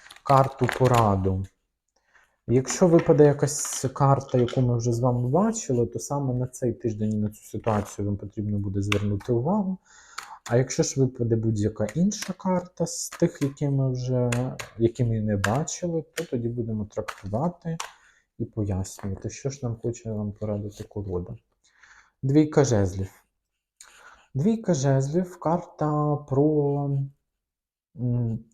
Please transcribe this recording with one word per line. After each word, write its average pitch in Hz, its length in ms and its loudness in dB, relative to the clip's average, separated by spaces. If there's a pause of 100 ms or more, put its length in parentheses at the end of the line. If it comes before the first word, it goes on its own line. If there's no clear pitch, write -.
(220)
карту 135 440 2 (120)
пораду. 98 680 4 (1000)
Якщо 131 420 2
випаде 160 360 8
якась - 680 2
карта, 135 460 2
яку 123 220 2
ми 120 160 2
вже 117 160 0
з 117 80 0
вами 123 280 0
бачили, 151 580 2
то 117 120 -6
саме 143 360 -4
на 123 120 -2
цей 123 260 -4
тиждень 107 400 -2
і 107 40 0
на 107 120 0
цю - 140 -14
ситуацію 104 640 -4
вам 101 100 -2
потрібно 104 420 -6
буде 101 240 -4
звернути 101 500 -2
увагу. 185 460 0 (720)
А 117 60 2
якщо 131 260 0
ж - 180 -2
випаде 120 360 0
будь-яка 110 580 0
інша 190 380 -2
карта 175 540 -4
з - 240 -10
тих, - 320 0
які 139 260 -2
ми 135 240 0
вже, 127 380 0 (480)
які 117 260 2
ми 113 160 0
не 107 160 0
бачили, 151 680 -2 (100)
то 165 100 -6
тоді 117 240 -4
будемо 113 360 -4
трактувати 131 920 -6 (600)
і 113 60 -4
пояснювати, 98 840 -6
що - 200 -8
ж 135 120 -12
нам 117 200 -4
хоче 117 300 -6
вам 104 200 -6
порадити 104 520 -8
колода. 95 520 -8 (840)
Двійка 151 420 4
жезлів. 98 460 0 (1200)
Двійка 185 400 0
жезлів — 139 680 0
карта 151 760 0
про, 143 680 2 (1120)
м, 120 420 -2 (160)